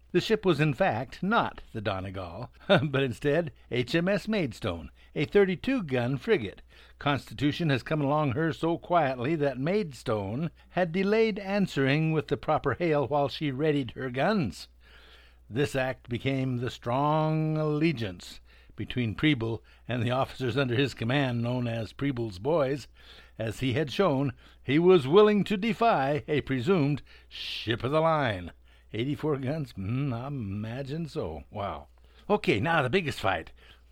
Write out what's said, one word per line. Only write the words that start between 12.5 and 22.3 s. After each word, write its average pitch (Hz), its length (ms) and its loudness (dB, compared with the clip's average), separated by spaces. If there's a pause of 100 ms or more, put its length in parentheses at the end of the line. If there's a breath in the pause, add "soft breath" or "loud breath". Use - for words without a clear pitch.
hail 147 340 0
while 143 180 2
she 143 240 -4
readied 143 420 0
her 127 180 -8
guns. 139 580 -2 (800 soft breath)
This 139 260 -2
act 131 360 -4
became 131 480 -2
the 120 120 -4
strong 156 840 0
allegiance 151 840 0 (360 soft breath)
between 110 380 -4
Preble 117 480 0 (260 soft breath)
and 120 140 -2
the 120 80 0
officers 127 480 -2
under 127 160 0
his 127 180 0
command, 123 500 -2
known 123 240 -2
as 113 280 -6
Preble's 117 440 -4